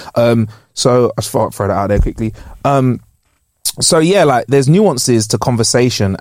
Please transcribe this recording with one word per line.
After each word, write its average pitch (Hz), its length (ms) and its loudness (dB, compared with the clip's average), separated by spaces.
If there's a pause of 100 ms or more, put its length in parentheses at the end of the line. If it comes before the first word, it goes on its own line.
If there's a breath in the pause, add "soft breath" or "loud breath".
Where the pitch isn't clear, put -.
(160 loud breath)
Um, 117 320 2 (280 loud breath)
so 123 420 2
I 117 40 -6
just - 100 -10
thought 113 160 -2
I'd - 80 -8
throw 101 120 -4
that 98 80 -2
out 98 140 -2
there 101 100 2
quickly. 110 340 -2 (300 loud breath)
Um, 131 380 0 (800)
so 160 180 2
yeah, 175 240 4
like, 131 240 0
there's 135 220 2
nuances 131 580 2
to 117 100 -2
conversation, 113 840 0